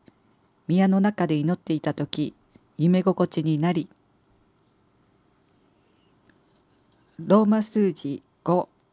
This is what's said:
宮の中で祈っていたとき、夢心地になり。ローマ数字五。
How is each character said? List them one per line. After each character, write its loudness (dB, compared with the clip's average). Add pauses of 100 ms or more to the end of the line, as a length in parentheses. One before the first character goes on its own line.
(680)
宮 2
の 2
中 0
で -2
祈 0
っ -4
て -6
い -4
た -4
と -6
き、 -6 (420)
夢 2
心 0
地 -4
に 0
な 0
り。 -6 (3250)
ロ 4
ー 2
マ 2
数 0
字 -10 (220)
五。 0 (240)